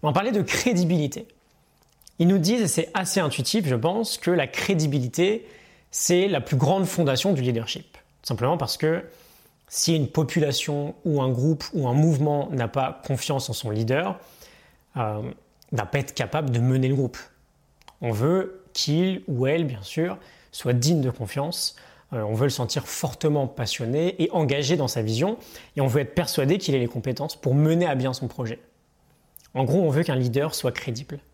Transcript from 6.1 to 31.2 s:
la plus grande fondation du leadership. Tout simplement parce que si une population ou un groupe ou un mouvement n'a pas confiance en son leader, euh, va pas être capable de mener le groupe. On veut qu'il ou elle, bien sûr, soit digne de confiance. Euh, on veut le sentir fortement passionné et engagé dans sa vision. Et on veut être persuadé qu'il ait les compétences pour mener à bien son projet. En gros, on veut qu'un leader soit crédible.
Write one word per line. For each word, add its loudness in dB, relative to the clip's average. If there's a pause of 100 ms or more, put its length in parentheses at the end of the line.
la 0
plus 0
grande 2
fondation 0
du 0
leadership. -2 (300)
Tout -12
simplement 0
parce -4
que 0 (640)
si 0
une 0
population 0 (120)
ou 2
un 2
groupe 0
ou 0
un 2
mouvement 2
n'a 0
pas -2
confiance -2
en -4
son -6
leader, 0 (800)
euh, -2 (500)
va -2
pas -2
être -8
capable -2
de 2
mener 2
le 2
groupe. -2 (840)
On -2
veut 0 (120)
qu'il 0
ou 0
elle, 2
bien -6
sûr, -4 (360)
soit -2
digne 2
de 0
confiance. -6 (360)
Euh, -4
on -2
veut 2
le 2
sentir -4
fortement -2
passionné -2
et 0
engagé 2
dans 0
sa -2
vision. 0 (380)
Et -2
on 4
veut 2
être -8
persuadé 2
qu'il -2
ait 4
les 0
compétences -6
pour 0
mener 4
à 0
bien 0
son -6
projet. -8 (920)
En 0
gros, 2
on 4
veut 2
qu'un 0
leader 0
soit -2
crédible. -8 (120)